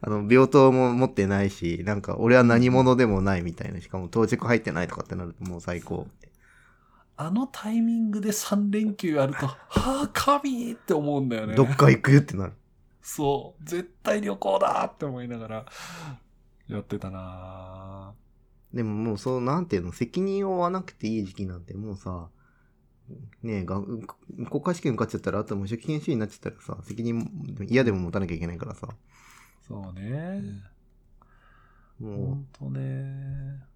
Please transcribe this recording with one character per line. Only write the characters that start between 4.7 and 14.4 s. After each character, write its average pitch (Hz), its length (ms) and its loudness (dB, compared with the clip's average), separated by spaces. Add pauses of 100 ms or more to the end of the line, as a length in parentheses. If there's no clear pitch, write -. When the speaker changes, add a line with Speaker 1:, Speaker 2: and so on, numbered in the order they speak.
Speaker 1:
な 85 120 -2
い 85 40 -4
と - 80 -10
か 85 80 -10
っ - 20 -8
て - 100 -8
な 90 80 -6
る 85 100 -10
と、 - 100 -14
も 90 140 -8
う 85 40 -12
最 87 200 -6
高。 - 260 -8 (1080)
Speaker 2:
あ 156 140 -8
の 233 160 0
タ 214 260 -8
イ 233 100 2
ミ 233 180 2
ン 220 100 0
グ 208 100 -2
で 208 120 -2
三 202 400 0
連 214 240 0
休 170 180 -2
や 139 140 4
る 143 80 -4
と、 143 180 -4
Speaker 1:
<laughs> - 160 -20
Speaker 2:
「は - 0 -
あ、 269 420 0
神！」 269 640 0
っ - 20 -10
て - 200 -2
思 147 240 0
う - 20 0
ん 131 80 0
だ 113 100 -2
よ 110 60 -6
ね。 104 80 -4
Speaker 1:
ど 131 120 8
っ 135 100 0
か 139 160 10
行 127 100 4
く 139 160 8
っ 139 40 10
て - 140 -6
な 95 120 -2
る。 - 60 -8 (500)
Speaker 2:
そ 139 580 -2
う。 - 20 -16
絶 170 380 -8
対 104 200 0
旅 202 140 -4
行 196 220 0